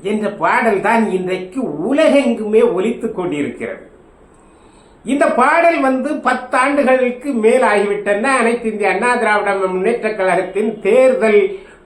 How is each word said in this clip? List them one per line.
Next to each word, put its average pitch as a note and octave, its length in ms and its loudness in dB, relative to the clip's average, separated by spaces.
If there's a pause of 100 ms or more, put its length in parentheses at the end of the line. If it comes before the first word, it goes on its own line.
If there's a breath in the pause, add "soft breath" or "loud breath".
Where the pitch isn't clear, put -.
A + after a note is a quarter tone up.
என்ற G#3 280 -4
பாடல் G3+ 500 0
தான் G#3+ 300 0
இன்றைக்கு F#3 840 -4
உலகெங்குமே A#3 760 2
ஒலித்துக் A3 420 -4
கொண்டிருக்கிறது. D3 760 -8 (1120 soft breath)
இந்த C#4+ 220 0
பாடல் D#4 540 2
வந்து C4 340 0
பத்தாண்டுகளுக்கு B3+ 1120 0
மேல் B3 380 2
ஆகிவிட்டன. G3+ 600 0
அனைத்து A#3+ 480 0
இந்திய G3+ 200 0
அண்ணா A#3 260 0
திராவிட G#3 380 0
முன்னேற்ற G3 600 -2
கழகத்தின் F#3 680 -2
தேர்தல் G#3+ 800 2 (280 loud breath)